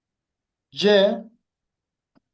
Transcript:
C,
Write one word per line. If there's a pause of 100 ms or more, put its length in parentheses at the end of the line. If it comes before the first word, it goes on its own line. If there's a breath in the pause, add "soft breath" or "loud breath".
(720)
C, (1120)